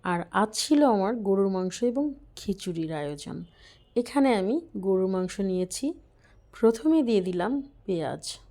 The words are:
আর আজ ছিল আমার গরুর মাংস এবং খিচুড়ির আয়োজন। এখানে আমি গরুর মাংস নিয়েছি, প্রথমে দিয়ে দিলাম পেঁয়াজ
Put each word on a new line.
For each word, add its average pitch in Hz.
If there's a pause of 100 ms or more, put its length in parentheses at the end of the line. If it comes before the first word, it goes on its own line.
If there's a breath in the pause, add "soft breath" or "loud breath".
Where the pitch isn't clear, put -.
আর 175 (120)
আজ 208
ছিল 294
আমার 208
গরুর 196
মাংস 185
এবং 247 (300)
খিচুড়ির 165
আয়োজন। 147 (580 soft breath)
এখানে 262
আমি 202 (220)
গরুর 190
মাংস 185
নিয়েছি, 185 (680 soft breath)
প্রথমে 233
দিয়ে 220
দিলাম 180 (300)
পেঁয়াজ 156 (280)